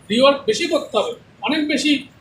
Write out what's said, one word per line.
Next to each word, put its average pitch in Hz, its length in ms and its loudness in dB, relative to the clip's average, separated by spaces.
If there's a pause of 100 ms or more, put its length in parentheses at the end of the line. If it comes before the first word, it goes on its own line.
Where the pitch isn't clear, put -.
(120)
রিওয়ার্ক 277 260 4 (100)
বেশি 220 240 0
করতে - 260 -2
হবে, - 140 -2 (340)
অনেক 302 140 -2 (120)
বেশি 277 180 0 (300)